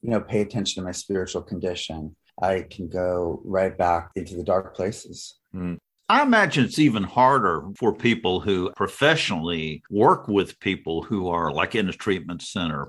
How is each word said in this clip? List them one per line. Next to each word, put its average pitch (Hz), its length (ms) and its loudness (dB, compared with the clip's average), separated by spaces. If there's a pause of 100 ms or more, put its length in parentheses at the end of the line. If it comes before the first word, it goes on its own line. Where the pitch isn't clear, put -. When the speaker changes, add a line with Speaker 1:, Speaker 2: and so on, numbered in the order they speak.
Speaker 1:
you 117 100 -6
know, 107 100 2
pay 107 200 -2
attention 101 420 -4
to - 20 -8
my 90 80 -6
spiritual 92 500 -4
condition, 82 760 -6 (240)
I 92 220 0
can - 260 -10
go 90 560 -2
right 95 320 0
back 87 400 0
into 87 180 -8
the 87 80 -6
dark 92 320 0
places. - 600 -8 (200)
Speaker 2:
Mm. 90 220 -6 (320)
Speaker 3:
I 247 140 4
imagine 202 420 4
it's - 140 -2
even 113 260 4
harder 120 580 4 (140)
for 110 180 2
people 110 460 2
who 92 340 0
professionally 85 1160 0
work 120 380 4
with 101 300 2
people 82 440 -4
who 92 260 -4
are, 85 240 0
like, 82 220 -2
in 104 140 0
a 87 40 -4
treatment 87 500 -4
center, 78 460 -4